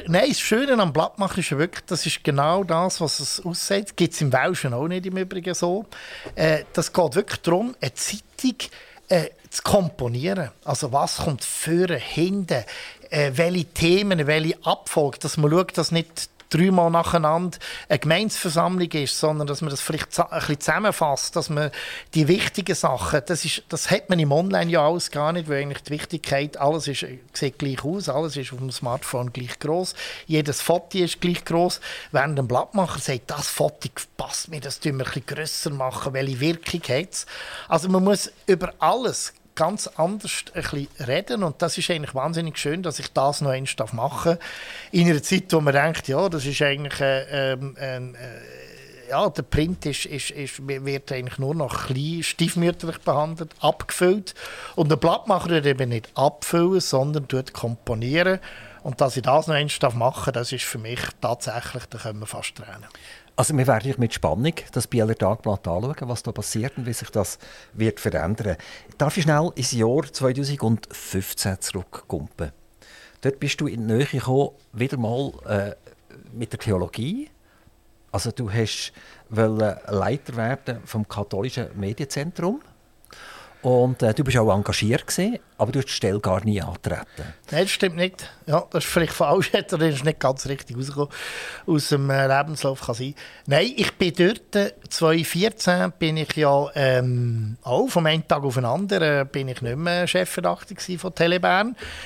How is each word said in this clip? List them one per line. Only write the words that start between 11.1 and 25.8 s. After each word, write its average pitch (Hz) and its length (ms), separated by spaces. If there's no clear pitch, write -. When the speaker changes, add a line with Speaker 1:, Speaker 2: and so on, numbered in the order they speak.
Speaker 1:
kommt 143 260
vorne, 170 540
hinten, 170 680
äh, 143 240
welche 170 300
Themen, 180 600
welche 156 400
Abfolge, 156 540
dass - 180
man 151 140
schaut, 175 260
dass 165 140
nicht - 400
dreimal 175 420
nacheinander 165 680
eine 151 80
Gemeinsversammlung 170 920
ist, 147 280
sondern 151 280
dass 143 140
man 156 100
das 139 100
vielleicht - 320
za-, - 180
ein 160 80
bisschen 147 200
zusammenfasst, 165 760
dass 170 140
man 147 220
die 156 140
wichtigen 190 480
Sachen, 135 500
das 165 180
ist, - 260
das - 200
hat - 200
man 180 100
im 147 120
Online 175 380
ja 165 160
alles 165 240
gar 151 240
nicht, 165 160
weil 143 140
eigentlich 143 180